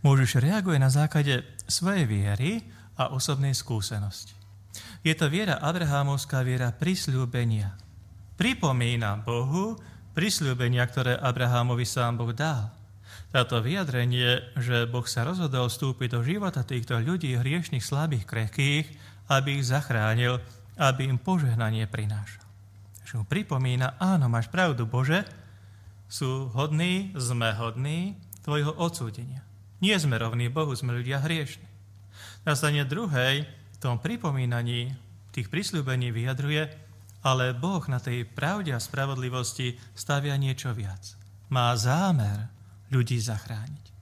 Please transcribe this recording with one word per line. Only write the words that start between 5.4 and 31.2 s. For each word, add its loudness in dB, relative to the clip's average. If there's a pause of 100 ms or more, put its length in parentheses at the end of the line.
abrahámovská, 0
viera 0
prisľúbenia. 0 (640)
Pripomína 2
Bohu 0 (400)
prisľúbenia, 2
ktoré 0
Abrahámovi 2
sám 0
Boh -2
dal. -2 (560)
Táto 2
vyjadrenie, 0
že 2
Boh -2
sa -2
rozhodol 0
vstúpiť -2
do 0
života -2
týchto -2
ľudí, 0
hriešnych, 0
slabých, 0
krehkých, 0 (420)
aby 2
ich 0
zachránil, 2 (400)
aby 4
im 0
požehnanie 0
prinášal. -6 (640)
Že -6
mu -2
pripomína, 0
„Áno, 4
máš 0
pravdu, 2
Bože, 2 (880)
sú -4
hodní, 0
sme 0
hodní -4 (240)
tvojho 0
odsúdenia. -4 (400)
Nie 4
sme 4
rovní 0
Bohu, 0
sme -2
ľudia -2